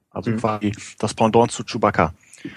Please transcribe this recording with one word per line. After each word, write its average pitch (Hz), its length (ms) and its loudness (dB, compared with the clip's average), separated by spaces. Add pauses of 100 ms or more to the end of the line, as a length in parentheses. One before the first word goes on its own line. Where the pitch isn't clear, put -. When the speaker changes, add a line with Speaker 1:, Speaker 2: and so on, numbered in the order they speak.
(100)
Speaker 1:
Also 101 200 -6
Speaker 2:
Mhm. 110 80 -2
Speaker 1:
quasi 107 340 -2 (260)
das - 160 -4
Pendant 117 380 4
zu - 120 -8
Chewbacca. 101 480 0 (440)